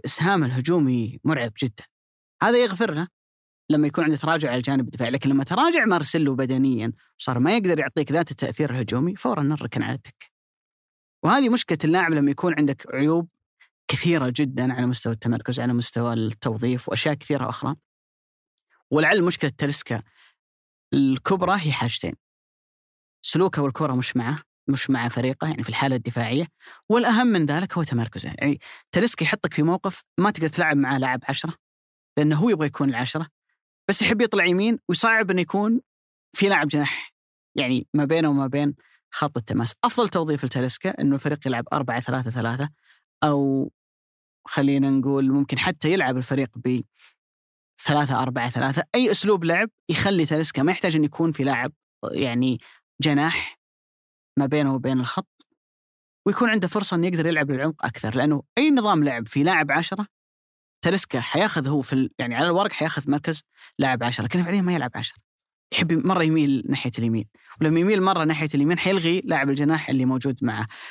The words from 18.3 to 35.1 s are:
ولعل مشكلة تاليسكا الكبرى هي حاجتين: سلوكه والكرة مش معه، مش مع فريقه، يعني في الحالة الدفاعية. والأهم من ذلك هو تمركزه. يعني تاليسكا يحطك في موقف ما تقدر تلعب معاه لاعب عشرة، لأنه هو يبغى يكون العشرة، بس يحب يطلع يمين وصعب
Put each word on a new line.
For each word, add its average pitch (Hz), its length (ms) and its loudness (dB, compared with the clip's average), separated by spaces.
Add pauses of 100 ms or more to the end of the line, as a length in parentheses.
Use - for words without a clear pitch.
ولعل 156 320 4
مشكلة 170 340 0
تاليسكا 139 460 -2 (880)
الكبرى 175 680 2
هي 151 120 -2
حاجتين: - 420 -4 (1120)
سلوكه 156 360 2
والكرة 139 320 -2
مش 123 240 -2
معه، 123 240 -4 (280)
مش 135 200 0
مع 120 180 0
فريقه، 131 400 -2
يعني 151 160 -4
في - 60 -8
الحالة 131 260 0
الدفاعية. 120 520 -2 (420)
والأهم 240 380 4
من 180 180 4
ذلك 160 280 -2
هو 170 100 0
تمركزه. 117 540 -4
يعني 139 220 0 (320)
تاليسكا 196 320 2
يحطك 165 300 -2
في 151 100 2
موقف 185 400 -2 (140)
ما 202 140 2
تقدر 160 160 -2
تلعب 156 300 0
معاه 135 200 0
لاعب 127 220 -2 (100)
عشرة، 160 240 -4 (640)
لأنه 151 180 2
هو 202 140 2
يبغى 156 180 2
يكون 139 220 -2
العشرة، 127 380 -4 (600)
بس 202 120 2
يحب 214 200 2
يطلع 202 240 2
يمين 196 340 2 (100)
وصعب 220 420 2